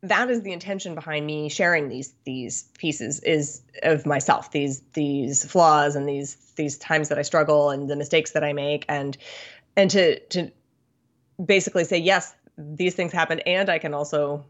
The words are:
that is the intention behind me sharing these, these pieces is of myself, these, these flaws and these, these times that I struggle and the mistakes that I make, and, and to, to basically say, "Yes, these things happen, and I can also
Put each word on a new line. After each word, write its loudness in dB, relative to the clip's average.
that 2
is 0
the -8
intention -8
behind -4
me -4
sharing 2
these, -8
these -8
pieces -4
is -2
of 2
myself, 0
these, -2
these -2
flaws 6
and -2
these, -6
these -4
times -2
that -2
I -2
struggle 4
and -4
the -2
mistakes 0
that 0
I -2
make, -2
and, -4
and 6
to, 4
to -6
basically 2
say, -2
"Yes, 2
these -2
things -2
happen, 0
and 0
I 2
can -4
also -2